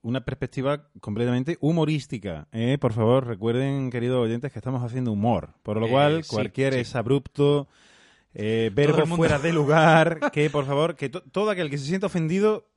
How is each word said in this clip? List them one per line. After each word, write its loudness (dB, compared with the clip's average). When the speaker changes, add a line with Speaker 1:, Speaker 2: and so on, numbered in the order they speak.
Speaker 1:
una -4
perspectiva -6
completamente -2
humorística, -2
¿eh? 0
Por 0
favor, 2
recuerden, -2
queridos -2
oyentes, -4
que -12
estamos -4
haciendo -4
humor, 0
por -4
lo 0
Speaker 2:
Eh, -2
Speaker 1:
cual 2
Speaker 2:
sí, -16
Speaker 1:
cualquier -2
Speaker 2:
sí. -2
Speaker 1:
exabrupto, 0
eh, -2
Speaker 2:
Todo 2
el 4
Speaker 1:
verbo 2
Speaker 2:
mundo. -2
Speaker 1:
fuera 2
de 0
lugar, 4
<laughs> 0
que, 0
por -2
favor, 0
que -6
to-, -10
todo -2
aquel -2
que -4
se -8
sienta -2
ofendido, 0